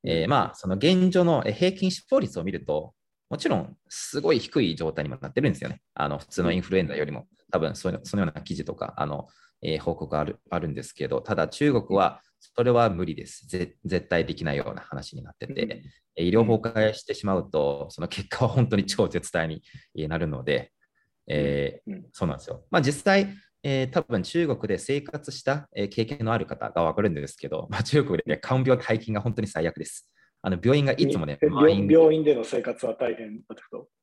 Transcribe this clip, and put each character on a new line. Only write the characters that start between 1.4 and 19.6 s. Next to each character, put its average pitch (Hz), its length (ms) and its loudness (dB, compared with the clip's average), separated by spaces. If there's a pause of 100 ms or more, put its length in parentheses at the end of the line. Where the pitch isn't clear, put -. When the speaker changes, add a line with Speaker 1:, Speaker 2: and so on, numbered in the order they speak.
Speaker 1:
え 110 40 0
ー、 104 40 -2
平 185 200 2
均 190 180 0
死 - 180 -10
亡 269 100 4
率 - 200 -4
を 82 40 -4
見 95 80 -4
る 85 140 -8
と、 76 280 -2 (360)
も - 80 -4
ち - 120 -2
ろ 175 80 2
ん - 180 -6 (120)
す - 320 -8
ご 165 140 2
い 120 60 4
低 - 240 0
い 82 120 0
状 80 160 -2
態 76 120 -4
に 73 60 -4
も 65 120 -10
な 69 80 -10
っ - 40 -16
て - 80 2
る 147 80 4
ん - 40 2
で - 60 -6
す - 40 -10
よ 69 60 -6
ね。 - 120 -12 (120)
あ 73 160 -2
の、 73 80 -4
普 - 100 -12
通 - 160 -2
の 85 80 2
イ 90 60 2
ン 90 40 0
フ - 100 -6
ル 95 80 6
エ - 20 4
ン 80 60 0
ザ 71 80 -6
よ 76 100 0
り 73 60 -8
も、 69 80 -8
Speaker 2:
う - 40 -16
ん。 - 40 -20 (240)
Speaker 1:
多 90 80 2
分 80 160 0
そ 92 160 -4
の、 - 120 -6
そ - 140 -4
の 95 80 2
よ 78 80 -2
う - 20 -14
な - 60 -10
記 - 140 -6
事 - 100 -6
と - 80 -8
か、 - 240 -8
あ 76 80 -2
の、 73 220 -6 (340)
え 80 140 -2
ー、 76 40 -4
報 82 160 -2
告 78 220 -4
あ 76 60 0
る、 - 160 -6 (100)
あ 87 100 -2
る 82 80 -4
ん 73 60 -4
で - 80 -8
す - 100 -12
け - 160 -6
ど、 67 140 -2
た 107 140 -2
だ 80 120 0
中 147 240 0
国 101 260 2
は 92 240 2 (180)
そ - 240 -4
れ 123 80 4
は 117 180 6
無 90 160 -2
理 78 100 -6
で - 100 -12
す。 - 220 -20
ぜ-、 90 280 -6 (100)
絶 87 220 -2
対 82 180 2
で - 100 -6
き - 80 -8
な 76 100 -2
い 69 40 -2
よ 55 140 -4
う - 20 -10
な - 80 -12
話 - 340 -12
に 65 80 -12
な - 80 -18
っ - 60 -20
て - 100 -12
て、 - 160 -4
Speaker 2:
う - 40 -4
ん。 - 40 -8 (440)
Speaker 1:
え 82 80 -2
ー、 - 20 2
医 90 40 4
療 110 160 6
崩 110 440 2
壊 107 40 -2
し - 100 -12
て 104 100 -8
し - 120 -8
ま 95 100 2
う 85 140 -2
と、 71 360 0
Speaker 2:
う - 20 -16
ん。 - 40 -16
Speaker 1:
そ - 100 -10
の 87 60 -4
結 - 220 -8
果 - 160 0
は 113 60 2
本 127 180 2
当 107 60 2
に 98 100 2
超 - 220 0
絶 82 240 -4
大 82 160 -2
に、 78 160 -8 (320)